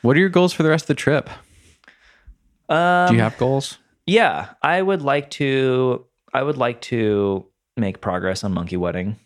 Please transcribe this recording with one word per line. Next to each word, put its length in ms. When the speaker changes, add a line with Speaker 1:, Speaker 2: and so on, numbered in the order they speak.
Speaker 1:
What 120
are 40
your 100
goals 240
for 100
the 60
rest 140
of 60
the 60
trip? 340
Speaker 2:
Um, 400
Speaker 1:
Do 60
you 60
have 160
goals? 420
Speaker 2:
Yeah, 440
I 200
would 200
like 300
to, 760
I 100
would 140
like 240
to 640
make 260
progress 420
on 100
Monkey 240
Wedding. 480